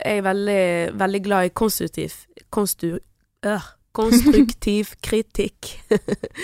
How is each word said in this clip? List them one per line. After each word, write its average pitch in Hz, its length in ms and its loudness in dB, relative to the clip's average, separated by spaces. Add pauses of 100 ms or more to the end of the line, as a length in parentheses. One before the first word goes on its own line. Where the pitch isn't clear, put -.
er 208 160 0
jeg - 20 -4
veldig, 190 720 0
veldig 196 280 0
glad 190 220 2
i 185 40 0
konstruktiv, 170 640 -4 (360)
konstu-, 180 500 -4 (440)
øh, 208 220 -4 (260)
konstruktiv 226 1040 2
<laughs> - 120 -14
kritikk. - 680 -4 (160)
<laughs> - 80 4 (460)